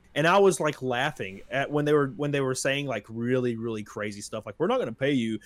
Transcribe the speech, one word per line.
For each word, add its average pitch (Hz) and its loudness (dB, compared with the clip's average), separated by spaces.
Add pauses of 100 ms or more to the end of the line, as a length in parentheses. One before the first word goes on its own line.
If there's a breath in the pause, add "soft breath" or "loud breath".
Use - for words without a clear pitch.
(160 soft breath)
And 147 2
I 180 6
was, 196 6
like, 151 -2
laughing 123 -4 (100)
at 135 0
when 147 0
they 147 4
were, 143 4 (100)
when 147 -2
they 143 0
were 131 0
saying, 139 -2
like, 113 -6
really, 120 0
really 110 -4
crazy 104 -8
stuff. 110 -10
Like, 104 -12
"We're 156 0
not 247 0
gonna 147 -2
pay 135 0
you. 113 0